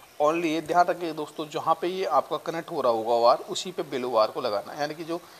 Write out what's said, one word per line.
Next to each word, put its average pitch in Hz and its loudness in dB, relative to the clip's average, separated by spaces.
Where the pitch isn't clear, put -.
Only 165 2
ये 160 -2
ध्यान 175 4
रखिए 170 -4
दोस्तों, 151 -8
जहाँ 156 0
पे 180 -4
ये 185 -4
आपका 151 0
connect 165 -8
हो 151 -4
रहा 123 4
होगा 117 2
वार, 120 6
उसी 190 -8
पे 175 -6
ब्लू 127 -4
वार 110 4
को 156 -6
लगाना 104 -4
है, 156 -12
यानी 151 -6
कि 170 -12
जो 165 -6